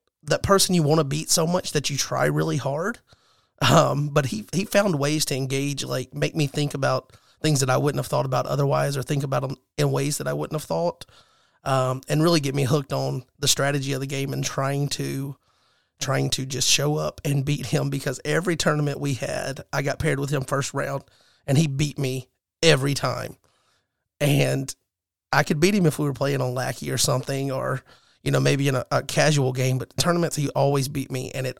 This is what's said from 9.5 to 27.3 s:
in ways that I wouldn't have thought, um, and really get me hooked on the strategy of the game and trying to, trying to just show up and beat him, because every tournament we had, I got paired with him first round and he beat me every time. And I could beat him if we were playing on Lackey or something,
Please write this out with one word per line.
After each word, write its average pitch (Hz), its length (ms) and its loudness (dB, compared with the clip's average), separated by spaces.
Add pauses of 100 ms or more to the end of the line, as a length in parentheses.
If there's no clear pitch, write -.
in 147 120 2
ways 139 280 0
that 143 100 -6
I 143 60 -2
wouldn't 147 260 -6
have - 80 -10
thought, 165 380 -4 (580)
um, 131 420 0
and 151 160 2
really 170 180 4
get 135 140 -2
me 139 100 2
hooked 139 280 0
on 135 320 -2 (140)
the 143 100 -2
strategy 139 460 0
of 131 60 -4
the 135 60 -4
game 139 280 -4
and 139 100 -2
trying 139 460 -2
to, 139 460 -6 (600)
trying 135 320 0
to 135 140 -2
just 135 240 -2
show 147 280 2
up 151 280 -6
and 139 200 0
beat 143 200 -2
him, 139 240 0
because 139 380 -4
every 165 300 0
tournament 147 440 0
we 143 140 -2
had, 135 580 -6
I 139 80 -2
got 139 180 -2
paired 143 220 0
with 143 80 -4
him 139 160 -2
first 139 300 -4
round 139 280 -4 (440)
and 139 100 4
he 160 100 6
beat 143 320 -2
me 131 300 -4 (340)
every 143 300 6
time. - 440 -4 (840)
And 139 540 2 (580)
I 143 100 4
could 151 180 0
beat 190 140 6
him 185 120 4
if 147 120 2
we 151 60 -2
were 139 80 0
playing 135 300 -2
on 127 100 -2
Lackey 131 380 -6
or 131 80 -2
something, 135 520 0